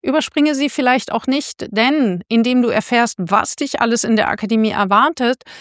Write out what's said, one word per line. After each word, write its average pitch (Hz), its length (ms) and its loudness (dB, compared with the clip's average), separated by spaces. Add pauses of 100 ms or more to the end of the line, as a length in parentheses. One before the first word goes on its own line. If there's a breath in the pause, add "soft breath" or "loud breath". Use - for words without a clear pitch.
überspringe 302 520 0
sie 269 160 0
vielleicht 247 400 0
auch - 160 -4
nicht, - 420 -4
denn 220 580 0
indem 240 360 2
du 233 60 2
erfährst, 233 500 0
was 190 360 -2
dich - 260 -4
alles 233 220 0
in 220 120 2
der - 140 0
Akademie 220 420 0
erwartet, 226 720 0 (180 loud breath)